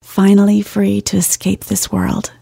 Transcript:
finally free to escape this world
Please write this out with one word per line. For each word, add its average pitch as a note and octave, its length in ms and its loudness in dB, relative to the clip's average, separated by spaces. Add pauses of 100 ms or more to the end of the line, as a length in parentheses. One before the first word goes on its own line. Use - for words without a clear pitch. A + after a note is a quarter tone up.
finally G3+ 580 4
free G3+ 400 -2
to - 160 -4
escape F#3 480 -2
this - 260 -4
world F#3+ 500 -2